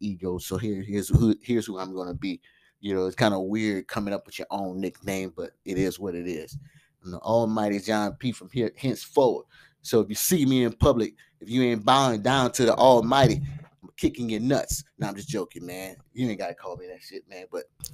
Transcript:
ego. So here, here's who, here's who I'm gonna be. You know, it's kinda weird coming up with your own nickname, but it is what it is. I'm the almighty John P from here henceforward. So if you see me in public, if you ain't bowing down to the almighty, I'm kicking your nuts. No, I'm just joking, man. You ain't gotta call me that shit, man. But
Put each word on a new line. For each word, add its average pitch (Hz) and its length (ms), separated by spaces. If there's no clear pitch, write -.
ego. 90 380
So 95 180
here, 101 260
here's 101 260
who, 110 320
here's 113 260
who 98 120
I'm 92 160
gonna 90 200
be. 139 260
You 101 160
know, 92 100
it's 92 80
kinda 104 240
weird 101 480
coming 101 260
up 98 140
with - 140
your - 100
own 95 300
nickname, 95 560
but 87 140
it 92 140
is 92 220
what 92 160
it 87 100
is. 82 320
I'm 90 80
the - 80
almighty 110 580
John 107 380
P 123 160
from 92 180
here 113 260
henceforward. - 720
So 117 180
if 98 80
you 107 60
see 156 320
me 131 180
in 120 80
public, 123 400
if 95 80
you 127 120
ain't 117 220
bowing 127 380
down 123 300
to 127 120
the 113 100
almighty, 120 680
I'm - 160
kicking 120 320
your 107 100
nuts. 127 420
No, 104 120
I'm 101 60
just 101 140
joking, 87 380
man. 92 300
You 123 120
ain't 104 120
gotta 87 160
call 90 240
me 90 80
that 90 160
shit, - 260
man. 92 240
But 85 120